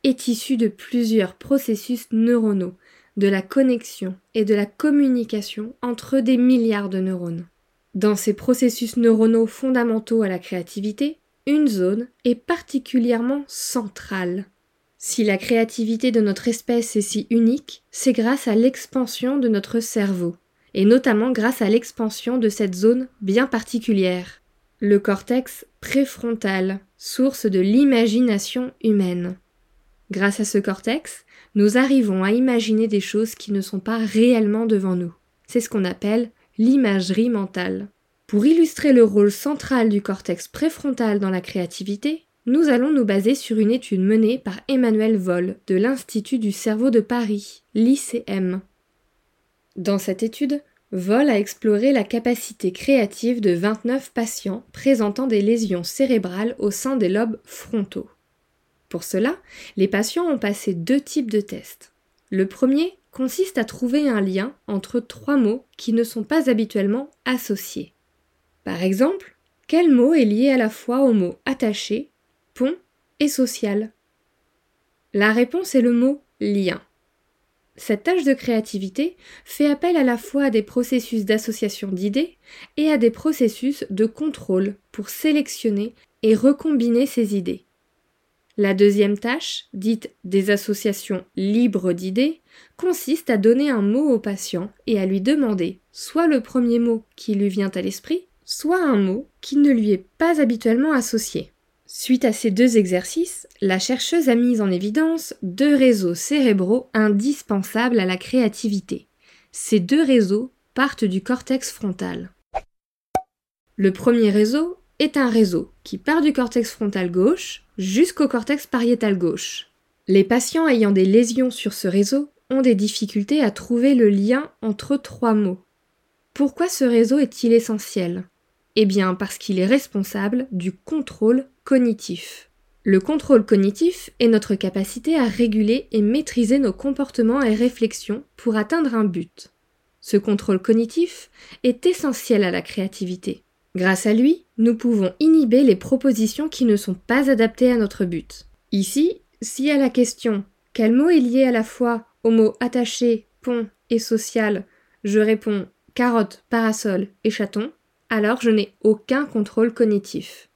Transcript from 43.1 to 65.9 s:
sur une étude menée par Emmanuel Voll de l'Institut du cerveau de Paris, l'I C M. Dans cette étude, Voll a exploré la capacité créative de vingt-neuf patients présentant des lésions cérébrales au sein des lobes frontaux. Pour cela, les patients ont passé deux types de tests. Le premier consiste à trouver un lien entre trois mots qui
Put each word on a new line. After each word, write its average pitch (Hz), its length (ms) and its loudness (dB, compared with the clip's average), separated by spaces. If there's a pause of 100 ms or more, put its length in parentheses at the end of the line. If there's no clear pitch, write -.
sur 226 240 -4
une 214 140 4
étude 220 280 -2
menée 220 380 2
par 196 300 -12
Emmanuel 226 480 2
Voll 180 400 -2 (100)
de 190 80 -2
l'Institut 233 640 -2
du 214 140 -2
cerveau 220 380 -2
de 226 100 4
Paris, 214 640 -6 (120)
l'I 233 220 4
C - 300 -8
M. 185 340 -4 (1160)
Dans 190 220 -2
cette 190 240 -4
étude, 277 400 -4 (280)
Voll 208 380 0
a 214 100 2
exploré 208 540 0
la 262 100 2
capacité 233 680 -4
créative 240 720 0
de 196 80 4
vingt-neuf 220 600 -2
patients 226 600 -6
présentant 233 540 0
des 214 160 2
lésions 202 400 0
cérébrales 220 760 -2
au 202 120 -2
sein 262 260 -6
des 190 140 0
lobes 220 340 -2
frontaux. - 640 -8 (800)
Pour 170 160 -10
cela, 247 320 -2 (400)
les 190 100 2
patients 214 380 -2
ont 294 140 -2
passé 202 340 -4
deux 175 260 -2
types 277 320 -6
de 208 120 0
tests. - 500 -18 (380)
Le 190 160 0
premier 277 480 -2 (160)
consiste 269 480 -4
à 220 80 -2
trouver 269 420 -2
un 214 140 0
lien 190 320 -4 (120)
entre 208 320 -6
trois - 380 -4
mots 233 300 0 (100)
qui - 160 -4